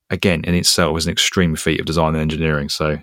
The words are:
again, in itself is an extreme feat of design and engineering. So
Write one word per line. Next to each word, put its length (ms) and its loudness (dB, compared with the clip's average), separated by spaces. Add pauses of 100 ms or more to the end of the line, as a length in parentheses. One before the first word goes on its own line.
(100)
again, 340 0
in 100 2
itself 440 2
is 80 -4
an 60 0
extreme 420 0
feat 260 0
of 60 -6
design 280 2
and 80 0
engineering. 480 -2
So 320 -2